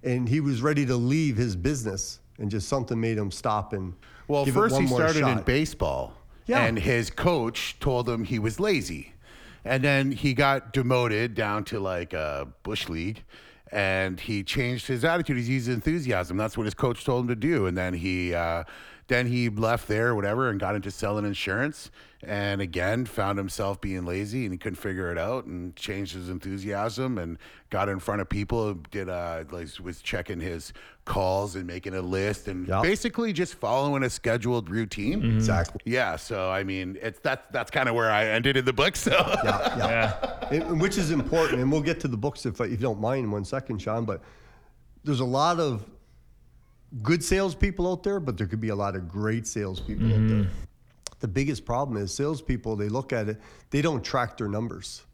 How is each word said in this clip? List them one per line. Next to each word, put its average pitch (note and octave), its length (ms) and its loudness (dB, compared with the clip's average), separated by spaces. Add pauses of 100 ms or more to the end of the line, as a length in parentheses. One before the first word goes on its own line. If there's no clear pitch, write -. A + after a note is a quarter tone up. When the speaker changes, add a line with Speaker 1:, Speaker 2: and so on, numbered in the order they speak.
Speaker 1:
and B2 240 2
he C#3+ 120 4
was C#3 220 2
ready C#3+ 240 4
to B2 100 2
leave C3 400 2
his A2 200 2
business, G#2+ 640 -2 (180)
and G#2 120 -4
just G#2 180 -2
something B2 320 0
made A2+ 180 0
him G2+ 120 -2
stop G#2+ 420 -2
and F#2 220 -6 (340)
Speaker 2:
Well, C#3+ 160 2
Speaker 1:
give C3+ 100 2
it - 40 6
Speaker 2:
first A3 160 6
Speaker 1:
one C#3 100 4
Speaker 2:
he C3+ 40 4
Speaker 1:
more B2+ 120 4
Speaker 2:
started D#3+ 280 4
in B2 100 4
Speaker 1:
shot. F#2+ 80 -2
Speaker 2:
baseball, F2 680 0 (340)
Speaker 1:
Yeah. A3+ 140 4
Speaker 2:
and A2+ 180 4
his A#2 320 2
coach C3 720 0
told B2 280 2
him A2+ 160 0
he A2+ 140 -2
was A2 220 0
lazy. C#3 520 0 (520)
And C3 180 2
then C#3 300 4
he C3+ 220 0
got C#3 380 2
demoted A#2+ 600 2
down G#2 300 0
to, A2 160 -4
like, F2+ 320 -4
a D2 360 -4 (140)
bush - 260 -6
league, E2+ 360 -4 (460)
and F#2+ 500 0
he G#2 240 -4
changed B2 420 -2
his B2 180 -2
attitude. E3 320 2
He's A#2+ 120 -2
used B2+ 200 0
enthusiasm. A#2 720 0
That's A2 180 -2
what A#2 80 -2
his G#2 100 -2
coach - 300 -2
told B2 180 2
him A#2+ 60 -2
to A#2+ 80 0
do. B2 300 2
And F2+ 100 0
then F#2 160 0
he, F2+ 420 -2
uh, E2+ 300 0 (440)
then B2 180 2
he A#2+ 240 2
left A2 380 0
there, A2+ 260 2
whatever, G#2+ 340 0
and G2+ 120 -2
got F#2+ 140 -2
into G2+ 160 -4
selling G#2 360 -2
insurance. G#2 640 -4 (320)
And G2+ 380 -2
again, F#2+ 460 0
found G2+ 320 -2
himself G2 420 -4
being F#2+ 240 -4
lazy, G2+ 400 -4
and F#2+ 80 -4
he F2+ 60 -6
couldn't F2+ 180 -8
figure F#2 360 -4
it E2+ 60 -4
out, A2+ 280 -2
and F2+ 300 -8
changed G2 380 -6
his F2+ 140 -8
enthusiasm G2+ 880 -4
and E2+ 220 -6 (320)
got G2+ 180 0
in F#2+ 120 -2
front G#2 200 -2
of F#2 80 -4
people, G#2 460 0 (160)
did, F#2+ 180 -6
uh, E2+ 420 -4
like, E2+ 180 -10 (140)
was F2 200 -10
checking F2 380 -4
his E2+ 320 -6 (320)
calls F#2+ 520 2
and F#2+ 100 -6
making F#2 280 -6
a F#2 80 -2
list F#2+ 460 0
and F#2 200 -4
Speaker 1:
Yeah. G2 140 2
Speaker 2:
basically A3 500 0
just E3+ 220 -2
following C3+ 480 2
a B2+ 80 2
scheduled A2+ 580 0
routine. A2 540 -2
Speaker 3:
Mm-hmm. A2+ 140 4
Speaker 1:
Exactly. G#2+ 500 2
Speaker 2:
Yeah. A2+ 300 2
So, F#2 340 -2
I F#2+ 140 0
mean, F#2+ 360 -4
it's, A2+ 200 -6
that's, C3 300 -2
that's A#2 200 -4
kinda C3 240 2
where A2+ 160 4
I G#2+ 160 6
ended A#2 320 4
in B2+ 80 2
the B2+ 80 4
book. D3 220 4
So. - 160 2 (320)
Speaker 1:
Yeah, B2+ 340 2
yeah. A#2 100 2
Speaker 3:
Yeah. A2+ 600 0
Speaker 1:
And, D#3 140 0
and E3 180 0
which F#3+ 160 2
is E3 140 2
important, C#3+ 500 2
and C3+ 100 4
we'll D#3 80 4
get D3+ 200 0
to D3 80 -2
the A#2+ 100 -2
books C#3 260 -4
if, A2+ 160 -4
if G#2+ 120 0
you A#2+ 40 -2
don't G#2+ 240 0
mind B2+ 240 0
in G#2 60 -2
one G#2 160 -2
second, C3 340 -4
Sean, A2+ 240 -2
but G#2 160 -4 (840)
there's C#3+ 160 0
a C3 40 2
lot D3+ 360 2
of B2 240 0 (1160)
good E3 200 2
salespeople F#3 680 2
out F3+ 120 -2
there, G3+ 180 0
but C3 160 -4
there G2+ 100 -2
could G#2+ 140 -2
be A2 100 -2
a G2+ 60 0
lot G2+ 200 0
of F2+ 120 -6
great A2 380 -2
salespeople G2+ 600 -2
out A2 40 6
there. G#2+ 80 6
Speaker 3:
Mm-hmm. G#2+ 320 4 (720)
Speaker 1:
The A#2+ 80 -2
biggest C3+ 360 0
problem A#2+ 380 -2
is F#2+ 120 -4
salespeople, C3+ 640 -2
they G#2 120 0
look B2+ 240 -2
at A2 160 0
it, G#2+ 120 -4 (300)
they C#3+ 120 2
don't D3 220 2
track A#2+ 320 -2
their G#2+ 120 -4
numbers. G#2 640 -6